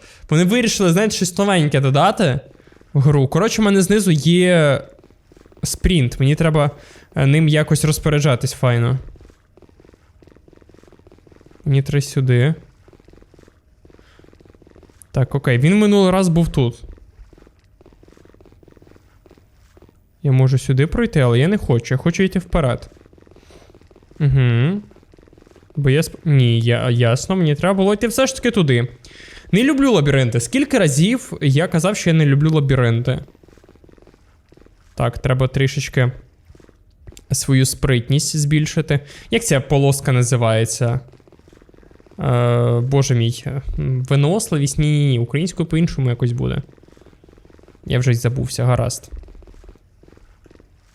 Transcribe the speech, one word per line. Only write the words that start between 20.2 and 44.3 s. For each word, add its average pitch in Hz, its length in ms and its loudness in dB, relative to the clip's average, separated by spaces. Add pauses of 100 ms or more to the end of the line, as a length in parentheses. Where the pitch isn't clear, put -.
Я 139 100 0
можу 131 260 2
сюди 139 280 0
пройти, 226 340 -2
але 120 180 2
я 147 100 2
не 208 100 0
хочу. 123 360 -2
Я 127 40 -2
хочу 170 240 -2
йти 190 160 -2
вперед. - 520 -4 (1300)
Угу. 135 600 2 (960)
Бо 139 140 0
я 143 100 2
сп-, - 240 -6
ні, 123 360 4
я... 120 300 0
ясно, 123 460 0
мені 156 180 2
треба 180 200 -2
було 196 200 2
йти 220 120 -4
все 254 200 0
ж 269 100 -4
таки 240 140 -2
туди. 131 380 0 (640)
Не 190 100 4
люблю 277 300 2
лабіринти. 135 480 2
Скільки 269 380 -2
разів 175 600 0
я 147 280 2
казав, 180 280 0
що - 140 -2
я 160 40 2
не 156 120 4
люблю 143 240 2
лабіринти? 127 720 0 (1700)
Так, 120 240 -4
треба 131 300 0
трішечки 135 640 -2 (1160)
свою 131 360 0
спритність 135 720 -2
збільшити. 147 640 -2 (300)
Як 226 140 -2
ця 139 160 0
полоска 139 520 0
називається? 120 880 0 (1160)
Е, 120 640 0
боже 135 340 0
мій. 117 300 -2 (340)
Виносливість? 143 1000 -2